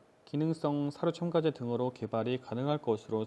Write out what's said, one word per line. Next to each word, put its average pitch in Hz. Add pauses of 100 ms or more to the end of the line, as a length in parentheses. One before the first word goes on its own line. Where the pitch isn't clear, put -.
(240)
기능성 147
사료 170
첨가제 165
등으로 123
개발이 117
가능할 139
것으로 110